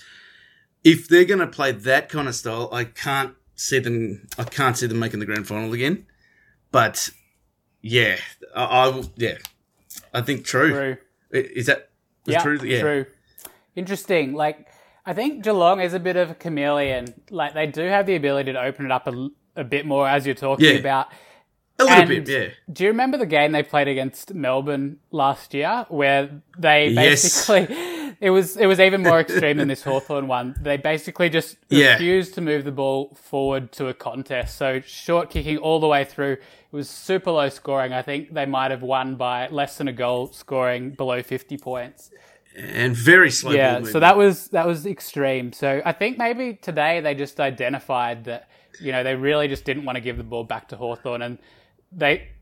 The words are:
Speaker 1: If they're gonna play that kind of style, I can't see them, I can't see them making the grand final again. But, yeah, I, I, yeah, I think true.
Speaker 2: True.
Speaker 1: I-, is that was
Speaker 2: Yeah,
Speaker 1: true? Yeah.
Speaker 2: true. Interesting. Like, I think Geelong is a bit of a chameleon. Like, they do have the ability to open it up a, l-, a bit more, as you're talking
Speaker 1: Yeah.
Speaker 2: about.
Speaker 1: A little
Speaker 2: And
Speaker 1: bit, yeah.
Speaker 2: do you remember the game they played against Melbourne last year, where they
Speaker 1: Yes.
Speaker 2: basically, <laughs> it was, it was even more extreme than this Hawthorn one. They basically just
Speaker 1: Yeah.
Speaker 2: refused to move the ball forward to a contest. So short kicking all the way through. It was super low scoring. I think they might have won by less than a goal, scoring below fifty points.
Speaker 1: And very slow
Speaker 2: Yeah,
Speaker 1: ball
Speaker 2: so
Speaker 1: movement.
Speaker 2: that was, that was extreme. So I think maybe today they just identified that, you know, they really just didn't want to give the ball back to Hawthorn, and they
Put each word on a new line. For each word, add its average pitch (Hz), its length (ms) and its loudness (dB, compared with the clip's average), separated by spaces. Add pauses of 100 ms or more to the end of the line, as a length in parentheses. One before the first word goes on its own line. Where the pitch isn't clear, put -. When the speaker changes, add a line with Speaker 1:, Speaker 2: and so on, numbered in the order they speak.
(840)
Speaker 1:
If 160 240 6
they're 175 180 8
gonna 185 220 0
play 139 240 -2
that 131 360 0
kind 147 200 -6
of 120 80 -6
style, 117 360 -6
I 123 120 -6
can't 135 500 -6 (200)
see - 240 -8
them, 117 480 -6 (120)
I 117 60 -8
can't 131 340 -2
see 123 80 -4
them 113 120 -4
making 110 220 -6
the 107 60 -8
grand 104 200 -6
final 110 280 -8
again. 135 320 -4 (640)
But, 113 400 0 (720)
yeah, 110 340 2 (400)
I, 123 80 -2 (240)
I, 131 140 -2 (140)
yeah, 110 180 -2 (800)
I 120 80 -2
think 135 240 -6
true. 143 240 2
Speaker 2:
True. 135 260 -2 (380)
Speaker 1:
I-, 131 200 -2
is 120 120 -6
that - 240 0 (340)
was 151 80 -2
Speaker 2:
Yeah, 165 100 2
Speaker 1:
true? 147 220 0
Yeah. 123 160 0
Speaker 2:
true. 143 260 0 (680)
Interesting. 180 600 -2
Like, 151 320 -4 (400)
I 185 80 -6
think 254 280 -4
Geelong 190 380 4
is 180 140 -2
a 185 60 -4
bit 175 160 -2
of 175 140 2
a 160 40 -14
chameleon. 143 800 -2 (160)
Like, 151 240 -4
they 156 120 0
do 147 160 -6
have 196 240 2
the 190 100 2
ability 139 360 -2
to 131 100 -6
open 139 240 -6
it 127 60 -2
up 127 140 -2
a, 135 60 -4
l-, 131 180 -8 (260)
a 151 80 -8
bit 143 220 -4
more, 139 220 2
as 139 180 2
you're 135 80 0
talking 135 320 2
Speaker 1:
Yeah. 143 60 8
Speaker 2:
about. 135 360 0 (720)
Speaker 1:
A 254 60 4
little 190 160 8
Speaker 2:
And 170 80 6
Speaker 1:
bit, 135 200 -2
yeah. 123 200 -2 (220)
Speaker 2:
do 175 140 -4
you 208 60 4
remember 262 260 0
the 208 100 -2
game 151 260 4
they 147 100 2
played 147 260 0
against 131 460 -6
Melbourne 139 640 -2 (120)
last 139 440 -2
year, 185 340 -2
where 143 540 0 (160)
they 151 300 6
Speaker 1:
Yes. 143 340 6 (260)
Speaker 2:
basically, 294 680 0
<laughs> - 40 -20
it 202 100 0
was, 185 280 2
it 208 80 4
was 190 120 4
even 190 240 4
more 170 180 6
extreme 160 360 0
than 143 120 0
this 135 140 -4
Hawthorn 135 460 -4
one. 123 320 -4
They 143 160 -2
basically 156 540 -2
just 160 260 -2 (140)
Speaker 1:
Yeah. 139 240 8
Speaker 2:
refused 180 400 0
to 175 80 -8
move 151 220 -2
the 143 80 -8
ball 135 480 -4
forward 135 520 -4
to 135 160 -8
a 127 60 -8
contest. 131 640 -8
So 131 220 -2
short - 500 -4
kicking 151 260 -4
all 156 240 0
the 156 80 2
way 143 160 2
through. 139 300 -4
It - 420 -16
was 143 140 -10
super 185 400 -4
low 147 180 2
scoring. 135 460 -4
I 127 80 -4
think 147 320 -10
they 143 120 -4
might 135 240 -2
have 127 120 -6
won 131 340 -4
by 123 320 -4
less 143 300 -4
than 143 100 -4
a 131 60 -4
goal, 123 380 -2
scoring 127 580 -4
below 127 320 -4
fifty 131 340 -10
points. 127 540 -12 (440)
Speaker 1:
And 113 400 -2
very 156 360 8
slow 127 220 -2
Speaker 2:
Yeah, 135 200 6
Speaker 1:
ball - 0 -
Speaker 2:
so 120 120 -4
Speaker 1:
movement. 156 180 -2
Speaker 2:
that 185 160 8
was, 202 300 4
that 170 180 0
was 165 200 -2
extreme. 135 680 -4
So 139 320 -2
I - 60 0
think 226 260 -4
maybe 240 420 -4
today 165 400 0
they 147 140 -2
just 139 260 -8
identified 123 840 -4
that, 117 260 -12 (280)
you 139 140 -6
know, 127 100 -2
they 131 140 -2
really 143 320 0
just 135 160 -8
didn't 139 220 -6
want 127 100 -6
to 120 60 -10
give 120 160 -8
the 120 40 -10
ball 113 220 -8
back 113 240 -10
to - 80 -16
Hawthorn, 120 460 -8
and 120 160 -10 (560)
they 156 340 0 (140)